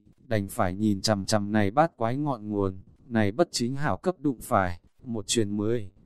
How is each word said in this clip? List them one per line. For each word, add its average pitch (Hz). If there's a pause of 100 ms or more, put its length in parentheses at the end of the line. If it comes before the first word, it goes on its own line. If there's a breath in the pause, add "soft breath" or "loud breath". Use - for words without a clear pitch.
(280)
đành 104
phải 95
nhìn 101
chằm 101
chằm 104
này 104
bát 151
quái 117
ngọn 123
nguồn, 98 (280)
này 110
bất 156
chính 123
hảo 139
cấp 185
đụng 135
phải, 92 (240)
một 113
truyền 104
mười, 107 (140)